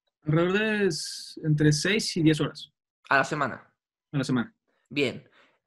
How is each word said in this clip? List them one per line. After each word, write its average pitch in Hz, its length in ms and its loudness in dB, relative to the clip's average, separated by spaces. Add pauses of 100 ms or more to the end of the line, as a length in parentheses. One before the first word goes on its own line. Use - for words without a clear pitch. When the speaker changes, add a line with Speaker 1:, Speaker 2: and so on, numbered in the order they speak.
(260)
Speaker 1:
alrededor 170 340 2
de 214 280 0
s-, - 560 -8
entre 151 300 4
seis 196 440 0
y 170 60 0
diez 156 160 4
horas. - 320 -6 (380)
Speaker 2:
¿A 143 80 4
la 135 60 4
semana? 135 500 -6 (380)
Speaker 1:
A 151 80 -2
la 131 40 0
semana. 123 300 -2 (360)
Speaker 2:
Bien. 131 380 -4 (400)